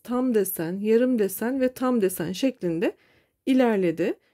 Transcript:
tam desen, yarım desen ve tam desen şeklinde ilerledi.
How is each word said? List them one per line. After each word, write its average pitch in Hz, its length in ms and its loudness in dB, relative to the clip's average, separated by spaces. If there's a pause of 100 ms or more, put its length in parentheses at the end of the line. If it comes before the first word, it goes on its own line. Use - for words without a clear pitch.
tam 247 320 -2
desen, 190 440 -2
yarım 233 400 2
desen 226 420 -2
ve 254 140 0
tam 254 260 0
desen 180 320 -2
şeklinde 190 640 -2 (500)
ilerledi. 208 720 2 (160)